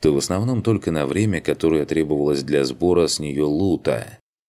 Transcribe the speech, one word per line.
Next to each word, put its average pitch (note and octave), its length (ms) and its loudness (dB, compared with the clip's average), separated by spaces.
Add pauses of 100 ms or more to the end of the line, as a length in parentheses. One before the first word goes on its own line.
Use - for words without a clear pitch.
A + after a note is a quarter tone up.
то D#2 120 4
в C#2 60 0
основном G#2 440 -2
только G#2+ 280 0
на D2+ 160 0
время, F2+ 340 0
которое D#2 460 0
требовалось D2 560 0
для C#2 220 0
сбора E2+ 420 2
с - 120 -4
нее D2 280 -2
лута. D2+ 720 -2 (300)